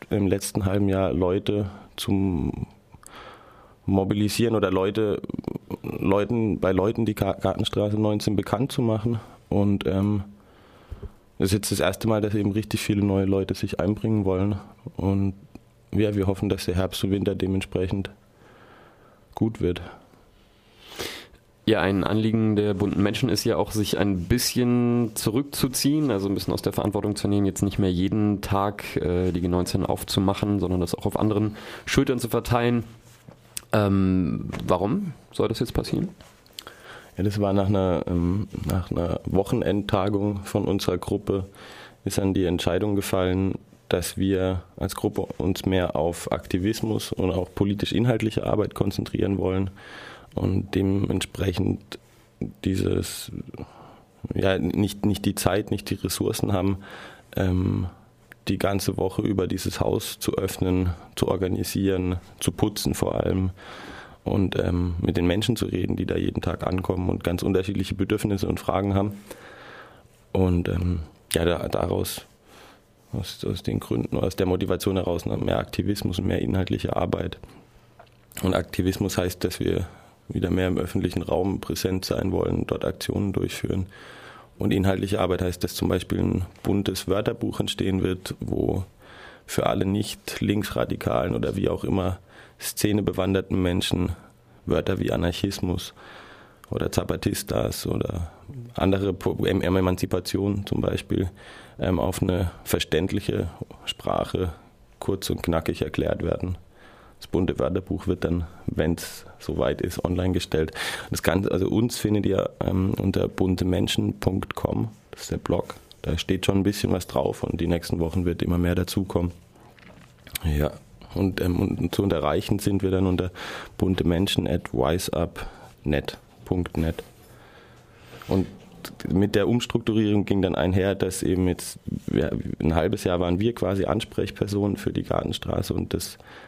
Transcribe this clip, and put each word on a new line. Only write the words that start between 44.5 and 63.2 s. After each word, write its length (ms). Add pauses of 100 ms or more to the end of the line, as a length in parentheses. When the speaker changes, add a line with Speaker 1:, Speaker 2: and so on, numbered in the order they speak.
Speaker 1:
als 180
Gruppe 280 (160)
uns 260
mehr 300
auf 360
Aktivismus 800
und 200
auch 240
politisch-inhaltliche 920
Arbeit 300
konzentrieren 640
wollen 320 (640)
und 420
dementsprechend 1200 (680)
dieses, 640 (1040)
ja, 240
nicht, 480
nicht 180
die 120
Zeit, 360
nicht 180
die 40
Ressourcen 580
haben, 280 (580)
ähm, 480 (640)
die 80
ganze 400
Woche 240
über 260
dieses 320
Haus 400
zu 140
öffnen, 560 (260)
zu 140
organisieren, 880 (240)
zu 100
putzen 440
vor 280